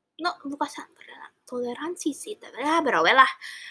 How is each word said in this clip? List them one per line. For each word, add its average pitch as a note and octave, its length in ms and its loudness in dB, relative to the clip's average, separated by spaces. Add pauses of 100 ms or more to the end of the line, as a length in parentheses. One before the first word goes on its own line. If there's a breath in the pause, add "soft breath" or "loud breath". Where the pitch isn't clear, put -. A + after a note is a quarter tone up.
(180)
No, F4 160 -2 (100)
bukan C#4+ 220 -4
salam - 260 -10 (540)
toleransi B3+ 640 -6
sih, - 320 -6
tapi - 160 -16
ya D#4 240 2
berawal G3+ 340 4
lah. C4 160 8 (400 loud breath)